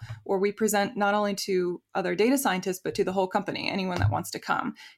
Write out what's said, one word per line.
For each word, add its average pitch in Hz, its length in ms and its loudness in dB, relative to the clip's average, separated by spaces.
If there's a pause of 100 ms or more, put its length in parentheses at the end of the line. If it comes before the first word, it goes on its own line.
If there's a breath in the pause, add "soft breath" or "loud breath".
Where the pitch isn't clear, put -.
(240 loud breath)
where 196 160 0
we 202 120 2
present 202 460 0
not 202 160 2
only 208 220 2
to 180 440 -2 (140)
other 185 220 -2
data 247 240 4
scientists, 185 440 -2
but - 120 -4
to 202 80 2
the 185 80 -2
whole 190 160 2
company. - 420 -2
Anyone 185 300 -2
that - 100 4
wants - 220 -2
to - 80 -6
come - 340 -4 (240 loud breath)